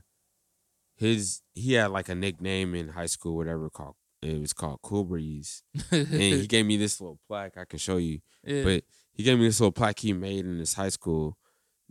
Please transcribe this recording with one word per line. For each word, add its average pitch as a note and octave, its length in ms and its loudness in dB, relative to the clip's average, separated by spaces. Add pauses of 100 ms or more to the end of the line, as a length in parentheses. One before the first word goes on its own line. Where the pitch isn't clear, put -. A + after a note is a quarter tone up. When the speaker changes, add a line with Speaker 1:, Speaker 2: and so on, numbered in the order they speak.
(960)
Speaker 1:
his, A2 460 0 (120)
he B2+ 200 -2
had, G#2+ 180 4
like, F#2+ 180 -4
a F2+ 60 -4
nickname F#2 600 -2
in E2 140 -4
high E2+ 160 -8
school, E2+ 300 -4
whatever, D#2+ 340 -4
called, C#2+ 260 -14 (260)
it D#2 200 -4
was D2 120 -6
called D2 280 -6
Cool G2+ 240 -2
Breeze. D#2 580 -8 (100)
Speaker 2:
<laughs> - 180 -6
Speaker 1:
And C#3+ 200 2
he D#3 360 4
gave A2 180 4
me G#2+ 120 4
this G#2 220 0
little E2+ 280 -14
plaque G2 300 -10
I F2+ 80 -12
can - 140 -10
show F#2 180 0
you. D#2+ 220 0 (240)
Speaker 2:
Yeah. C#3+ 200 -2
Speaker 1:
But F#2+ 200 4 (300)
he G#2+ 100 -4
gave B2+ 160 6
me A#2 80 8
this G#2+ 140 2
little G2+ 100 6
plaque G#2+ 280 0
he G#2+ 140 0
made F#2+ 320 -4
in F2+ 140 -4
his D#2+ 140 -2
high G2 160 -2
school. D#2+ 480 -2 (540)